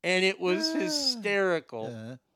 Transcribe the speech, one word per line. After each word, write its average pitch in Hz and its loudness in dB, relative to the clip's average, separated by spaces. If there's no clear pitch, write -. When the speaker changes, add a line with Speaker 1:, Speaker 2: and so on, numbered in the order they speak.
Speaker 1:
And 185 2
it 190 2
was 180 2
Speaker 2:
<sighs> - -
Speaker 1:
hysterical. 196 0
Speaker 2:
Uh-huh. 117 -10